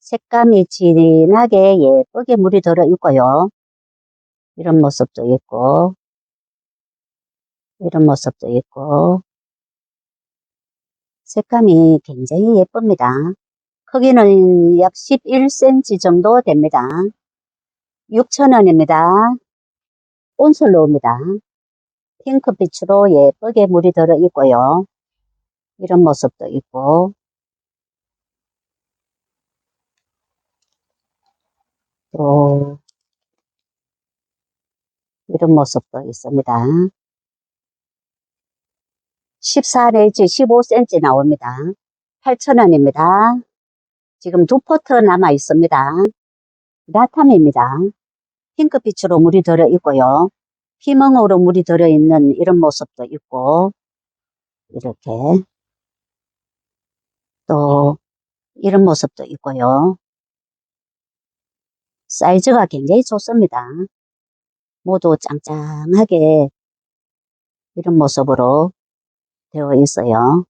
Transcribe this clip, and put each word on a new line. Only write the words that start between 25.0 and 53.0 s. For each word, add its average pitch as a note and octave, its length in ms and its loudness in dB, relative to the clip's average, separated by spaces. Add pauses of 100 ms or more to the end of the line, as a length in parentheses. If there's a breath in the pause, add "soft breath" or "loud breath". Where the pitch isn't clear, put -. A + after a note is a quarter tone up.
이런 F3+ 240 0
모습도 D3 460 -2
있고, D3+ 640 -4 (4000)
또 C#3+ 640 -2 (2500)
이런 E3 240 0
모습도 C#3 560 -2
있습니다. B2+ 560 -6 (2750)
십사 B3 500 -2
내지 G#3+ 360 2
십오 A#3+ 360 0
센치 A#3 380 0
나옵니다. C#3 560 -2 (680)
팔천 B3+ 360 0
원입니다. F3 760 2 (840)
지금 F3 280 0
두 C4 140 0
포트 - 340 -4
남아 F#3+ 380 2
있습니다. C#3+ 580 0 (960)
라탐입니다. G#3 720 2 (960)
핑크빛으로 G3+ 640 -2
물이 E3+ 220 4
들어 E3 260 2
있고요. D3 600 0 (480)
피멍으로 C4 600 2
물이 F3+ 260 2
들어 E3+ 240 2
있는 D3+ 440 2
이런 F3 280 0
모습도 D3 440 -4